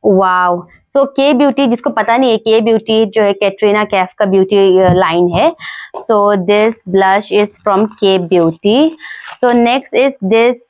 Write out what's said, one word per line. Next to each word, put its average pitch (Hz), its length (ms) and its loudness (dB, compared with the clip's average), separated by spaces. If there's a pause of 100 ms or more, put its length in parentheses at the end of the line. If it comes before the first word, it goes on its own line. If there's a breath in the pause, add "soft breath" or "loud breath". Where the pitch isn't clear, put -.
Wow। 180 600 0 (300 soft breath)
So 277 100 2
K 277 280 0
Beauty, 277 320 0
जिसको 240 240 -2
पता 226 260 -2
नहीं 262 140 0
है, 220 60 0
K 220 240 0
Beauty 220 460 0
जो 220 160 -2
है 202 100 0
Katrina 202 520 -2
Kaif 190 240 -4 (100)
का 214 60 0
beauty, 190 540 2
uh, 185 140 2
line 175 360 0
है। 226 280 0 (540 loud breath)
So 208 260 2
this 208 360 0 (220)
blush 196 380 0
is 208 160 0 (200)
from 202 180 0
के 190 320 -2
ब्यूटी। 185 760 0 (480 loud breath)
So 240 100 2
next 240 440 0
is 269 140 0 (120)
this। 226 300 2 (160)